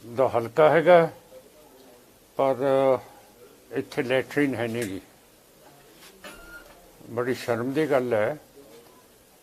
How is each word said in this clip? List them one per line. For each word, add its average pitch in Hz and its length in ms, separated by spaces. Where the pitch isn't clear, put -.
ਦਾ 127 120
ਹਲਕਾ 117 420
ਹੈਗਾ, 165 400
ਪਰ 135 180
ਇੱਥੇ 135 320
ਲੈਟਰੀਨ 131 520
ਹੈ 117 120
ਨਹੀਂ 117 160
ਗੀ। 95 180
ਬੜੀ 120 240
ਸ਼ਰਮ 120 400
ਦੀ 143 180
ਗੱਲ 127 220
ਹੈ 113 240